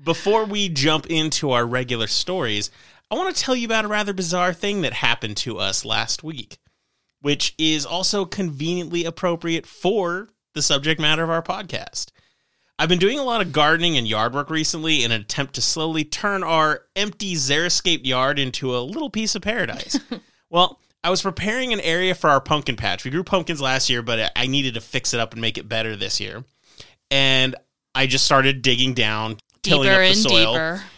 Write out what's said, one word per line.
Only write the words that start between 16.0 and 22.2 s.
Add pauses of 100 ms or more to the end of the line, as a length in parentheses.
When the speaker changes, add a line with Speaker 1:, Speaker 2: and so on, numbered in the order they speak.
Speaker 1:
turn
our (100)
empty
Xeriscape
yard
into
a
little
piece
of
paradise. (260)
Speaker 2:
<laughs>
Speaker 1:
Well, (240)
I
was
preparing
an
area
for